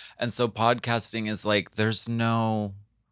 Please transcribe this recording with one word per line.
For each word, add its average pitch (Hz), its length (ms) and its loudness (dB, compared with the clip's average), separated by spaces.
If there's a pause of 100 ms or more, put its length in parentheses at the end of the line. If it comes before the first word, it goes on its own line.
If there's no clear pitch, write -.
(180)
And 117 140 -2
so 123 160 0
podcasting 113 800 0
is 107 160 -4
like, 104 300 0
there's 110 340 2
no, 113 680 0 (380)